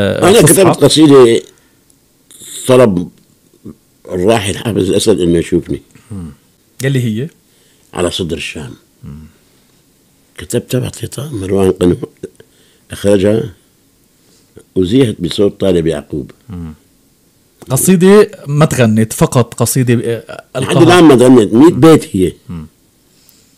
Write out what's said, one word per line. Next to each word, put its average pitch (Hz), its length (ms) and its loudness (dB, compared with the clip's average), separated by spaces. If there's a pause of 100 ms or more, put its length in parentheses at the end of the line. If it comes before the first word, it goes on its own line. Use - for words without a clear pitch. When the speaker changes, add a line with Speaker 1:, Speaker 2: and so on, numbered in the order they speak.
(280)
Speaker 1:
أنا 208 140 4
Speaker 2:
فصحى. 151 100 4
Speaker 1:
كتبت 185 240 2
قصيدة 139 640 4 (1300)
طلب 104 420 2 (1000)
الراحل 98 480 -2
حافظ 98 340 -4
الأسد 92 300 0
إنه 85 180 0
يشوفني. 80 440 -4 (280)
Speaker 2:
مم. 90 200 -14 (540)
يلي 123 380 -4
هي؟ 160 60 -10 (640)
Speaker 1:
على 87 160 -4
صدر 85 260 -8
الشام. - 380 -14 (300)
Speaker 2:
مم. 78 200 -18 (1120)
Speaker 1:
كتبتها 120 420 -6
بعطيتها 123 500 -12
مروان 98 400 -2
قنوع، 90 380 -2 (840)
أخرجها، 104 640 -2 (1200)
أزيحت 107 400 0
بصوت 95 420 -4
طالب 87 260 0
يعقوب. 73 440 -8 (180)
Speaker 2:
مم. 82 260 -14 (960)
قصيدة 190 600 2 (160)
ما 147 180 0
تغنت، 113 480 0
فقط 131 420 -2
قصيدة، 123 400 -2 (100)
آه، - 400 -10 (120)
Speaker 1:
لحد 135 200 -4
Speaker 2:
ألقاها. 175 60 4
Speaker 1:
الآن 175 220 6
ما 147 100 8
تغنت، 117 400 4
مية 147 160 6
بيت 143 460 2
هي. 90 160 -2 (160)
Speaker 2:
مم. 82 180 -14 (920)